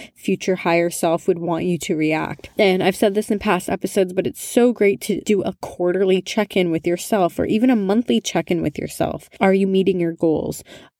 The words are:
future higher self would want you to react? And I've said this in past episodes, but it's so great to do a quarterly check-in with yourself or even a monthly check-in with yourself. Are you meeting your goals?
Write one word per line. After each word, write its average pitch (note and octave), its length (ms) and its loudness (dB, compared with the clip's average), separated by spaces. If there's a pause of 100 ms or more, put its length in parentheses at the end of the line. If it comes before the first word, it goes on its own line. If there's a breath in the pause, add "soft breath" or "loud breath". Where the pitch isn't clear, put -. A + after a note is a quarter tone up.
(160 loud breath)
future - 400 -2
higher E3+ 340 0
self E3+ 380 -2
would F3+ 120 0
want E3+ 260 -4
you F3+ 140 0
to F3 160 -4
react? D#3 640 -4
And F#3 240 2
I've G3 140 2
said G#3 180 2
this G#3+ 180 -2
in G#3 80 0
past F#3 300 -2
episodes, F3+ 440 -2
but F#3 140 -2
it's - 140 -8
so B3 300 2
great G3+ 300 0
to - 200 -4
do G#3 200 2
a - 200 -4
quarterly F#3+ 600 0
check-in F#3+ 500 0
with D#3+ 160 -2
yourself F3 520 0
or - 60 0
even A3 240 2
a C4 60 4
monthly G#3+ 460 0
check-in E3+ 400 -2
with D#3 160 -4
yourself. - 520 -6 (100)
Are F#3+ 140 4
you G3 140 2
meeting F#3+ 320 2
your E3 140 -2
goals? D#3+ 500 -2 (360 loud breath)